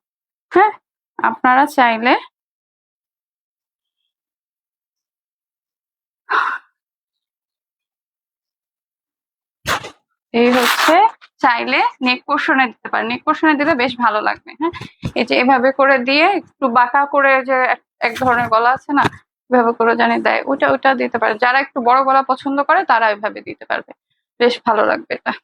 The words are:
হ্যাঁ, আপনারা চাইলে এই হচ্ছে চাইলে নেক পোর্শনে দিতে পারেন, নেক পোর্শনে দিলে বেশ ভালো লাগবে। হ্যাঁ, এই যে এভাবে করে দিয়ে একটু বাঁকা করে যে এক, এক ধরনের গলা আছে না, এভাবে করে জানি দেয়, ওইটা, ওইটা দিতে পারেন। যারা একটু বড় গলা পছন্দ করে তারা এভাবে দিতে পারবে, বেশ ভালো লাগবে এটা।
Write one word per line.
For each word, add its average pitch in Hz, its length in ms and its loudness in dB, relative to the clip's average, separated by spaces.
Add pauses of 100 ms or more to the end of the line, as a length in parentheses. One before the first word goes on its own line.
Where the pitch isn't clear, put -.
(520)
হ্যাঁ, 415 200 4 (460)
আপনারা 254 500 2
চাইলে 240 440 0 (4000)
এই 240 180 2
হচ্ছে 254 440 2 (440)
চাইলে 247 400 0 (200)
নেক 254 240 -2
পোর্শনে 285 420 0
দিতে 220 220 -12
পারেন, 214 200 -4
নেক 240 160 -8
পোর্শনে 311 300 0
দিলে 285 200 0
বেশ 254 240 -2
ভালো 220 240 0
লাগবে। - 340 -6
হ্যাঁ, 330 160 -4 (420)
এই - 120 -2
যে 277 100 -2
এভাবে 254 360 2
করে 269 320 2
দিয়ে 285 220 2 (100)
একটু - 360 -6
বাঁকা 247 340 2
করে 277 260 2 (120)
যে 262 120 -2 (140)
এক, 247 100 -4 (200)
এক 233 180 -4
ধরনের 240 300 0
গলা 226 240 2
আছে - 200 -6
না, 165 120 4 (460)
এভাবে 240 220 2
করে 233 240 2
জানি 233 240 0
দেয়, 220 260 0
ওইটা, 277 240 -2
ওইটা 269 240 0
দিতে 247 240 -4
পারেন। 220 200 -2
যারা 247 220 2
একটু 285 200 -6
বড় 247 240 4
গলা 269 180 2
পছন্দ 269 400 -4
করে 320 220 0
তারা 226 260 2
এভাবে 208 320 -6
দিতে - 220 -16
পারবে, - 260 -6 (500)
বেশ 240 140 2 (100)
ভালো 220 220 2
লাগবে - 280 -2
এটা। - 180 -8 (100)